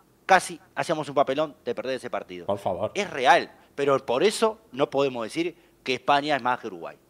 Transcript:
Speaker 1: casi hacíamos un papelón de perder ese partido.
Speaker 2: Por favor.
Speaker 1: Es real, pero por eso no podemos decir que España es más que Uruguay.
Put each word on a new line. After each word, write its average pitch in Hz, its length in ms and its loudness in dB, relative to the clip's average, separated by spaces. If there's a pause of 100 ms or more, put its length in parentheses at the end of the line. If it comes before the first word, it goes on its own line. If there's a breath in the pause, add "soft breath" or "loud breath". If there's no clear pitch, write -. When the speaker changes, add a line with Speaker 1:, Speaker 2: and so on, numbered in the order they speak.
(280)
Speaker 1:
casi 180 320 2 (160)
hacíamos 147 340 -4
un 139 60 -4
papelón 143 400 0 (100)
de 120 80 -4
perder 127 220 -6
ese 123 160 -10
partido. 90 340 -10
Speaker 2:
Por 101 140 -2
favor. 98 340 -4
Speaker 1:
Es 196 160 -4
real, 147 420 4 (220 soft breath)
pero 139 320 2
por 123 180 0
eso 214 360 2 (140)
no 139 180 0
podemos 135 320 0
decir 160 320 -4 (280 soft breath)
que 127 120 -2
España 143 400 2
es 131 80 0
más 123 160 0
que - 80 -10
Uruguay. 82 300 -12 (120)